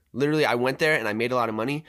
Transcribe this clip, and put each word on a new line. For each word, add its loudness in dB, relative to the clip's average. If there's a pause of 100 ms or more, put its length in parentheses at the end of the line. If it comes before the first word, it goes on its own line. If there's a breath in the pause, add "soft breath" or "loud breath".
(120)
Literally, 0
I 2
went 0
there 2
and -2
I 0
made 0
a 0
lot 2
of -4
money. -4